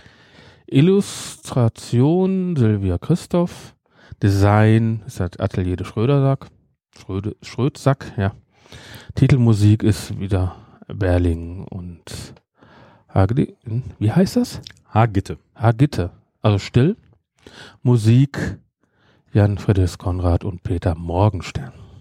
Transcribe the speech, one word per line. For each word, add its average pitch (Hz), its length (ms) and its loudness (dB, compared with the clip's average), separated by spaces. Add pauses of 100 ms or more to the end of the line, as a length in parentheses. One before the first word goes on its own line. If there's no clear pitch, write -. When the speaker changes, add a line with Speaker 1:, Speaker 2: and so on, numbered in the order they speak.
(640)
Speaker 1:
Illustration, 175 1900 0
Sylvia 101 420 0
Christoph, - 800 -4 (480)
Design, 107 840 4
ist - 140 -12
das 90 180 -6
Atelier 92 380 -4
de 92 100 -8
Schrödersack, 135 640 0 (500)
Schröde-, 98 440 -8
Schrödsack, - 760 -4
ja. 98 160 -2 (800)
Titelmusik 113 720 4
ist 107 360 -2
wieder 95 360 -4 (320)
Berling 87 800 -2
und - 680 -16 (800)
Hagedi-, 98 520 0
hm, 113 180 -6 (160)
wie 104 140 -2
heißt 190 240 0
das? - 240 -4 (260)
Speaker 2:
Hagitte. 101 500 0 (160)
Speaker 1:
Hagitte, 113 580 0 (300)
also 104 180 2
still. 147 360 0 (880)
Musik 123 760 2 (760)
Jan 104 240 2
Friedrichs 95 400 0
Konrad 90 480 -2
und 87 180 -10
Peter 87 320 -2
Morgenstern. 87 800 -2 (280)